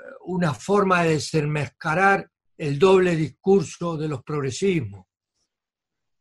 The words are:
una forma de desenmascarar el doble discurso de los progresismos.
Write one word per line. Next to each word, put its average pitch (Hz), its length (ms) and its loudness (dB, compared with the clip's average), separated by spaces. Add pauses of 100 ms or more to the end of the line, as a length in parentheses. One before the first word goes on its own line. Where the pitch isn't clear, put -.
(260)
una 175 260 -2
forma 185 520 2
de 160 80 2
desenmascarar 156 1160 -2 (280)
el 143 200 -4
doble 185 380 4
discurso 170 800 -2
de 156 120 -6
los 143 140 -8
progresismos. 135 840 -4 (1160)